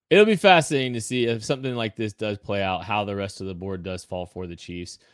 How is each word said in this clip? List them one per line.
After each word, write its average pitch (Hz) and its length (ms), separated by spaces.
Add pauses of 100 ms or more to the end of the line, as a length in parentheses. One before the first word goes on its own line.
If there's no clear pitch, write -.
It'll 202 160
be 214 100
fascinating 151 580
to 117 80
see 123 240
if 113 180
something 131 320
like 113 200
this 107 180
does 104 260
play 101 240
out, 92 200
how 104 220
the 101 100
rest 98 260
of 95 60
the 95 60
board 92 300
does 92 200
fall 90 220
for 92 220
the 85 80
Chiefs. 87 420 (160)